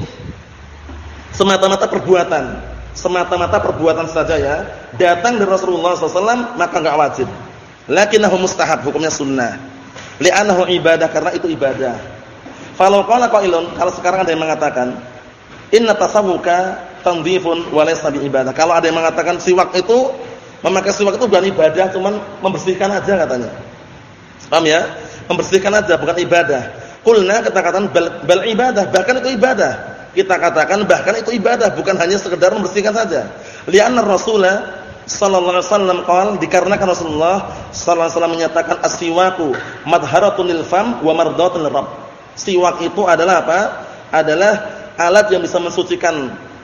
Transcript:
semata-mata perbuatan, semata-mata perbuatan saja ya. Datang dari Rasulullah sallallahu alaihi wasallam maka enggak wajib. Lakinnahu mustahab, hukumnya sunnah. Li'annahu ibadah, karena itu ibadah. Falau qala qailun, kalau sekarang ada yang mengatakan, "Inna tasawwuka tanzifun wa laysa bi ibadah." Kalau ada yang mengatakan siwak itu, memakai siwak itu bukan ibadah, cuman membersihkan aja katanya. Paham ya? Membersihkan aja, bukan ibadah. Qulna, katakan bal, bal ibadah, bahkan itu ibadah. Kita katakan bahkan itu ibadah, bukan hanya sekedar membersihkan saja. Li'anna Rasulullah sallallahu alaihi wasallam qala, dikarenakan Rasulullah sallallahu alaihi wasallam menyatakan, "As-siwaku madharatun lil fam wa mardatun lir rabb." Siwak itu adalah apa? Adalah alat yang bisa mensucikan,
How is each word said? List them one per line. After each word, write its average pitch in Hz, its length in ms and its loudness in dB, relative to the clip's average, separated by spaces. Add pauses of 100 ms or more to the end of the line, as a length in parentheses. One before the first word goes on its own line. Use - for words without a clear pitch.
(1300)
semata-mata 190 560 2
perbuatan, 170 560 0 (480)
semata-mata 180 640 -2
perbuatan 165 480 0
saja 160 320 -2
ya. 143 200 -2 (440)
Datang 180 400 2
dari 196 80 2
Rasulullah 180 480 0
sallallahu 160 160 -2
alaihi 180 80 0
wasallam 240 220 0 (180)
maka 170 160 0
enggak 151 240 0
wajib. 131 280 0 (600)
Lakinnahu 202 480 4
mustahab, 160 480 0
hukumnya 147 240 -2
sunnah. 135 480 -2 (640)
Li'annahu 185 480 2
ibadah, 165 400 4
karena 156 240 -2
itu 175 160 -4
ibadah. 131 480 -2 (800)
Falau 196 280 4
qala 233 240 2
qailun, 175 480 0
kalau 175 160 0
sekarang 180 320 0
ada 165 80 0
yang 160 80 0
mengatakan, 143 560 -2 (720)
"Inna 220 240 4
tasawwuka 185 880 0 (240)
tanzifun 170 720 0
wa 151 80 6
laysa 160 240 0
bi 139 160 -2
ibadah." 131 320 -2
Kalau 165 160 2
ada 165 160 4
yang 160 80 0
mengatakan 165 400 0
siwak 180 400 2
itu, 240 360 2 (520)
memakai 190 280 0
siwak 196 280 0
itu 247 80 0
bukan 185 240 4
ibadah, 165 400 2
cuman 196 240 -2 (240)
membersihkan 185 480 0
aja 196 320 0
katanya. 127 320 -2 (960)
Paham 160 160 2
ya? 160 160 4 (480)
Membersihkan 180 480 0
aja, 175 240 2
bukan 165 240 -2
ibadah. 147 380 2 (420)
Qulna, 214 400 4
katakan 190 480 0
bal, 170 320 0
bal 180 240 2
ibadah, 220 400 0
bahkan 233 360 2
itu 262 120 -2
ibadah. 202 360 0 (440)
Kita 185 240 2
katakan 185 480 2
bahkan 170 320 2
itu 220 160 -4
ibadah, 202 400 0
bukan 190 240 0
hanya 180 160 2
sekedar 180 360 0
membersihkan 202 440 -2
saja. 131 320 -2 (400)
Li'anna 220 320 4
Rasulullah 202 800 0 (240)
sallallahu 180 560 0
alaihi 175 80 -6
wasallam 190 300 2 (100)
qala, 185 220 4 (100)
dikarenakan 190 460 2 (100)
Rasulullah 165 400 0 (400)
sallallahu 170 320 0
alaihi - 80 -6
wasallam 170 240 0
menyatakan, 160 400 0
"As-siwaku 170 720 0 (320)
madharatun 175 640 2
lil 165 160 -2
fam 196 400 -2
wa 160 80 2
mardatun 165 480 0
lir 147 160 -2
rabb." - 320 -6 (320)
Siwak 175 400 0
itu 185 240 -2
adalah 170 400 4
apa? 165 140 2 (580)
Adalah 160 360 4 (440)
alat 185 320 4
yang 175 160 2
bisa 175 160 -2
mensucikan, 170 720 -2 (320)